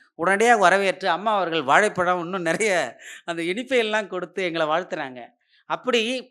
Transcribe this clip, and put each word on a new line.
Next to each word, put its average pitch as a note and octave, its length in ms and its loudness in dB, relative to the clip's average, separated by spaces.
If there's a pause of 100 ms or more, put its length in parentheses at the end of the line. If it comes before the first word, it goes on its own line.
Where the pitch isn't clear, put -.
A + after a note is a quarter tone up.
(160)
உடனடியாக G3+ 440 4
வரவேற்று, F#3 500 2
அம்மா G3+ 260 0
அவர்கள் E3 280 0
வாழைப்பழம், F3+ 580 2
இன்னும் F3+ 200 -6
நிறைய E3 560 -2 (280)
அந்த E3+ 180 -6
இனிப்பையெல்லாம் G#3+ 640 -2
கொடுத்து F3+ 360 -8
எங்களை E3 240 -2
வாழ்த்துனாங்க. D3+ 580 -6 (400)
அப்படி A#3+ 640 -4